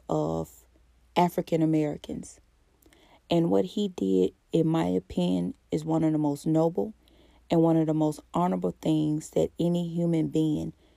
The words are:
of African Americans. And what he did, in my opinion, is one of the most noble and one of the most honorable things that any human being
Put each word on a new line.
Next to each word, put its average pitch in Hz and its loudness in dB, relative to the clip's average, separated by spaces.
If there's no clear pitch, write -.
of 160 -2
African 175 0
Americans. - -2
And 170 2
what 196 2
he 208 -4
did, - 0
in 160 2
my 165 0
opinion, - -2
is 156 -4
one 160 -2
of 156 2
the 151 0
most 143 -2
noble 165 0
and 165 4
one 165 4
of 156 2
the 156 0
most 151 0
honorable 180 -2
things 156 -2
that 160 0
any 175 0
human 165 0
being 160 -2